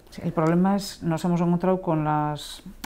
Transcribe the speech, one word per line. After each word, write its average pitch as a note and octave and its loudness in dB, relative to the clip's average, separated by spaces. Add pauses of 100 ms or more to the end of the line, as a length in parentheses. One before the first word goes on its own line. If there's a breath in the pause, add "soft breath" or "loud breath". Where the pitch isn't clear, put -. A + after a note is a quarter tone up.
(120)
Sí, - -14
el E3+ -2
problema E3+ 4
es, G3 -6
nos E3 -2
hemos F3 2
encontrado F3+ 2
con D#3+ 0
las D3+ -2 (240)